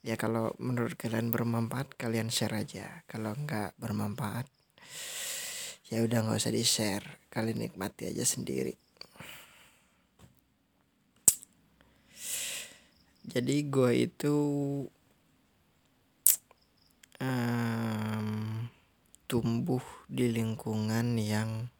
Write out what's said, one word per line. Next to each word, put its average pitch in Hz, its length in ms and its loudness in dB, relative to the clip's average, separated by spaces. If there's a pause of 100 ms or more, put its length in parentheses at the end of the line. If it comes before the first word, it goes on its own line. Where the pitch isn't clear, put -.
Ya, 113 160 -2
kalau 113 400 0
menurut 120 400 0
kalian 117 320 0
bermanfaat, 117 640 0
kalian 113 400 -2
share 110 240 2
aja. - 480 -8
Kalau 110 320 -4
nggak 117 400 -4
bermanfaat, 104 720 -4 (1400)
ya 113 80 2
udah, 113 240 4
nggak 110 160 2
usah 113 80 0
di-share. 107 560 2 (240)
Kalian 113 400 -2
nikmati - 400 -6
aja - 160 -2
sendiri. - 480 0 (4000)
Jadi 127 260 2 (140)
gua 127 240 6
itu, 123 400 2 (3000)
em, 113 1400 0 (640)
tumbuh 120 560 0 (240)
di 123 240 2
lingkungan 110 880 0
yang 110 480 0 (100)